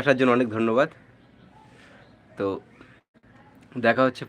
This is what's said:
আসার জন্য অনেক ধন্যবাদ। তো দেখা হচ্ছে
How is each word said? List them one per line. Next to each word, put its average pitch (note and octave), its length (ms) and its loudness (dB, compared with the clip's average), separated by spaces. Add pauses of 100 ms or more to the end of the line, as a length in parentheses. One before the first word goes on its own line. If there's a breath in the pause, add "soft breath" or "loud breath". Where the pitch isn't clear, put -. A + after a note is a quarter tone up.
আসার C3+ 180 2
জন্য B2+ 180 4
অনেক B2 180 0
ধন্যবাদ। A2+ 340 0 (1500 soft breath)
তো G2+ 80 -4 (1400 soft breath)
দেখা A#2 220 2
হচ্ছে B2+ 220 -6